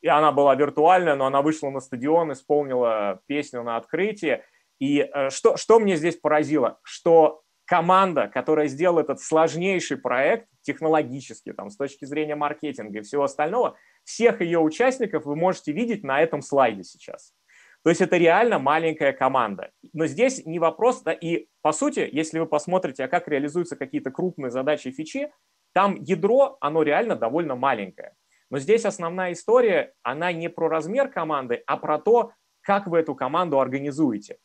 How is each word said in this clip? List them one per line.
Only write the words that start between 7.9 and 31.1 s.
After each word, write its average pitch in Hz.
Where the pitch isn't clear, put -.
которая 151
сделала 160
этот 143
сложнейший 165
проект 135
технологически, 139
там, 101
с 104
точки 139
зрения 147
маркетинга 147
и 107
всего 143
остального, 156
всех 220
её 170
участников 196
вы 143
можете 175
видеть 226
на 135
этом 156
слайде 117
сейчас. -
То 160
есть 170
это 185
реально 180
маленькая 151
команда. 123
Но 160
здесь 202
не 160
вопрос, 165
да, 160
и 165
по 151
сути, 254
если 160
вы 160
посмотрите, 156
а 131
как -
реализуются 147
какие-то 135
крупные 160
задачи, 131
фичи, 202
там 196
ядро, 202
оно 156
реально 165
довольно 131
маленькое. 120
Но 131
здесь 202
основная 180
история, 208
она 156
не 165
про 165
размер 180
команды, 143